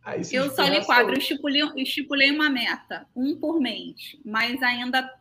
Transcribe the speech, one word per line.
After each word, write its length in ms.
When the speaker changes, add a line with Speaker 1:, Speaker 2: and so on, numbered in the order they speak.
Speaker 1:
Aí 180
se 140
Speaker 2:
Eu 160
só 100
li 160
Speaker 1:
espirra 80
Speaker 2:
quatro. 160
Eu 60
Speaker 1:
saúde. 120
Speaker 2:
estipulei, 420
estipulei 480
uma 180
meta, 680
um 260
por 200
mês, 640
mas 380
ainda 580